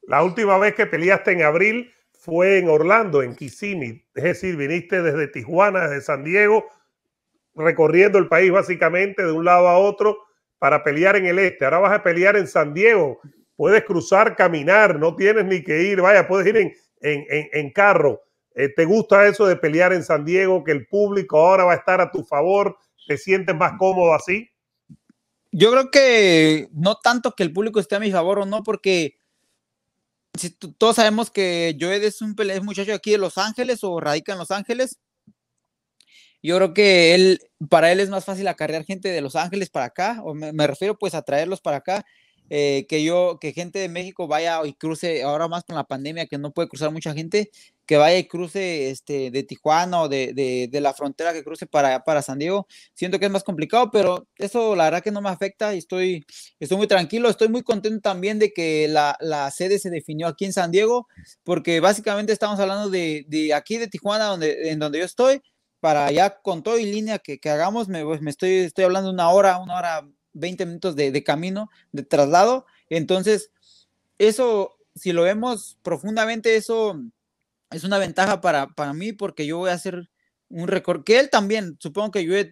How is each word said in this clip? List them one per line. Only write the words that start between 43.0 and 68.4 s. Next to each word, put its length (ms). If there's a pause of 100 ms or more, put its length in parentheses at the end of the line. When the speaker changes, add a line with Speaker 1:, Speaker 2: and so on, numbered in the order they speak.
Speaker 2:
yo, 340
que 140
gente 260
de 120
México 360
vaya 380
y 80
cruce, 500
ahora 260
más 160
con 120
la 80
pandemia, 420
que 120
no 120
puede 180
cruzar 220
mucha 220
gente, 380 (340)
que 140
vaya 180
y 100
cruce, 640
este, 400
de 120
Tijuana 580
o 80
de, 240
de, 400
de 80
la 140
frontera 400
que 100
cruce 220
para, 380
para 180
San 160
Diego. 280 (280)
Siento 240
que 80
es 40
más 140
complicado, 460
pero 360 (100)
eso 380
la 100
verdad 180
que 80
no 100
me 80
afecta 460
y 40
estoy, 460 (340)
estoy 200
muy 80
tranquilo. 420
Estoy 200
muy 140
contento 380
también 380
de 140
que 360
la, 320
la 300
sede 280
se 120
definió 360
aquí 200
en 80
San 160
Diego, 360 (380)
porque 360
básicamente 520
estamos 260
hablando 300
de, 400
de 240
aquí 240
de 120
Tijuana, 360
donde, 460
en 80
donde 220
yo 40
estoy, 380 (360)
para 260
allá 380
con 200
todo 160
y 60
línea 340
que, 200
que 100
hagamos, 400
me, 160
pues, 160
me 100
estoy, 280